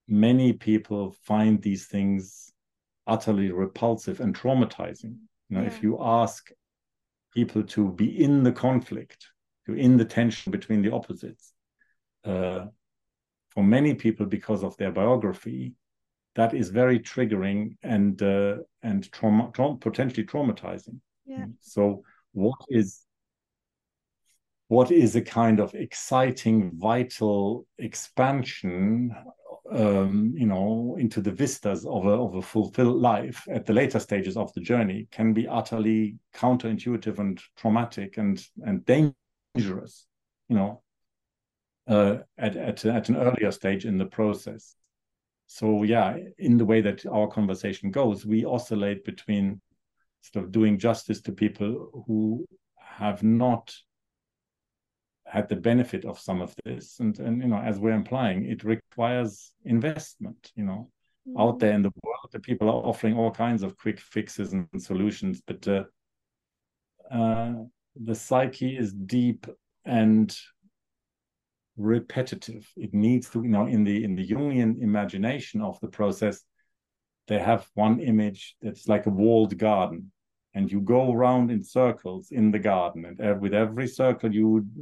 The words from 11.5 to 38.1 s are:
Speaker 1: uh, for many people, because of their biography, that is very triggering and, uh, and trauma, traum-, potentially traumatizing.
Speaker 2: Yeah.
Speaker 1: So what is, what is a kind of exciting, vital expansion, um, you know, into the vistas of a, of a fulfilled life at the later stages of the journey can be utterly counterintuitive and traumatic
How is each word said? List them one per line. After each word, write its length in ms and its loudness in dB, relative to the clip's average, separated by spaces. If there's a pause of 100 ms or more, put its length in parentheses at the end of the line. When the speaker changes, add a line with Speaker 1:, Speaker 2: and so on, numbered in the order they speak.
Speaker 1:
uh, 420 -4 (840)
for 120 -2
many 320 6
people, 320 0
because 380 -4
of 120 -8
their 140 -4
biography, 840 -2 (600)
that 180 2
is 180 -2
very 280 4
triggering 840 -2
and, 380 2
uh, 340 2 (260)
and 300 -4
trauma, 400 2
traum-, 260 -2
potentially 480 -4
traumatizing. 720 -6 (280)
Speaker 2:
Yeah. 200 -12 (140)
Speaker 1:
So 420 -2 (300)
what 260 0 (100)
is, 340 0 (1700)
what 220 6
is 260 8
a 60 4
kind 380 4
of 140 -2
exciting, 1000 0
vital 920 0 (120)
expansion, 1400 -2 (580)
um, 640 2
you 100 0
know, 540 -2
into 220 -2
the 100 -2
vistas 540 -4
of 180 -4
a, 60 4
of 240 0
a 80 -6
fulfilled 580 0
life 500 0
at 140 -6
the 80 0
later 260 2
stages 380 -4
of 160 -4
the 80 -10
journey 500 -2
can 220 2
be 160 0
utterly 680 -2 (180)
counterintuitive 840 -2
and 220 -4 (160)
traumatic 640 -2